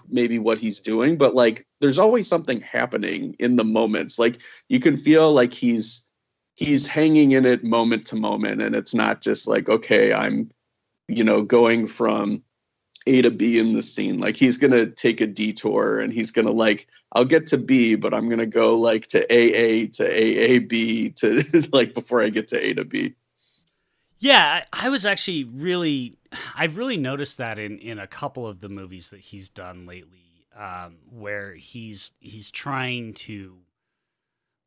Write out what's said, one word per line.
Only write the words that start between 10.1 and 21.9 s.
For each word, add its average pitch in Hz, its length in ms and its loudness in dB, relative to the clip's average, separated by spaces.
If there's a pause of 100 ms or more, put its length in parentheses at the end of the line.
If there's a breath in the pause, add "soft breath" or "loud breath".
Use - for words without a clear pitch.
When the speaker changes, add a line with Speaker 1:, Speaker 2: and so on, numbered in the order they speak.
Speaker 1:
I'm, 107 340 -2 (600)
you 113 140 -2
know, 107 200 2
going 117 440 4
from 107 560 -2 (640)
A 131 160 4
to 123 80 6
B 113 300 0
in 113 140 0
the 110 80 -2
scene. 98 360 -4
Like, 101 160 -4
he's 127 240 2
gonna 123 280 4
take 110 340 -2
a 113 80 0
detour, 107 720 -2
and 110 120 -6
he's 117 200 -4
gonna, 110 180 0
like, 110 380 0 (240 soft breath)
I'll 123 120 2
get 160 240 2
to 131 100 2
B, 123 360 2
but 107 180 -2
I'm 113 160 -2
gonna 113 160 -2
go, 113 320 2
like, 113 320 0
to - 120 2 (120)
A 120 220 6
A 113 320 2
to - 180 -4
A 110 320 2
A 120 220 4
B 113 600 -2
to, 143 500 2
<laughs> - 40 -20
like, 120 220 2